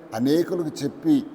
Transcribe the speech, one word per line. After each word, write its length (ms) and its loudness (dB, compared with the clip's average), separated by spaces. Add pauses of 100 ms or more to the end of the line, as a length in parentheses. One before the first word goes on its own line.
(140)
అనేకులకు 720 0
చెప్పి 520 0